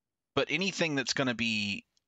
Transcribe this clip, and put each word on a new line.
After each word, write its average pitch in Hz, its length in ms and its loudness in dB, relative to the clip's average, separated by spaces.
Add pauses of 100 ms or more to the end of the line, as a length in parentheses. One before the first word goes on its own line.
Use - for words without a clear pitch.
(340)
but 135 160 0
anything 165 460 0
that's 131 180 0
gonna 127 220 2
be 107 480 -2 (240)